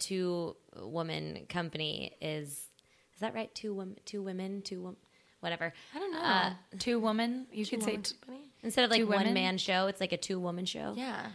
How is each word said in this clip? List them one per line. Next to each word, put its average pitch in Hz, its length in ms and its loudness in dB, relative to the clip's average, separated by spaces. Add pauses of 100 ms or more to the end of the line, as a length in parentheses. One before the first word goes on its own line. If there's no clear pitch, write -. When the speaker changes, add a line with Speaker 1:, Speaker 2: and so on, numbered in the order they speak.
(760)
Speaker 1:
two-woman 156 760 -4
company 156 720 -4
is, 151 280 -4 (680)
is - 60 -10
that 220 140 -4
right? 226 200 -6
Two 208 200 -4
wom-, 190 300 -6
two 202 180 -6
women, 190 400 -4
two 185 200 -8
wom-, 180 140 -10 (440)
whatever. 170 320 -2 (220)
Speaker 2:
I 294 40 -6
don't 381 140 -2
know. 320 80 -2
Speaker 1:
Uh, 185 320 4 (260)
Speaker 3:
Two 240 220 2
woman, 233 520 2
you 214 140 -2
could 226 160 -2
say 214 140 2
Speaker 2:
Two-woman 208 60 -4
Speaker 3:
t- - 120 -2 (120)
Speaker 2:
company? 269 240 -16 (120)
Speaker 1:
instead 233 220 4
of, 220 60 6
like, 226 100 6
Speaker 3:
two 226 60 4
women? 202 200 6
Speaker 1:
one 196 80 6
man 185 240 4
show, 185 280 4
it's 196 140 0
like 185 120 0
a 175 40 0
two-woman 180 480 -2
show - 320 -4
Speaker 2:
Yeah. 240 380 -6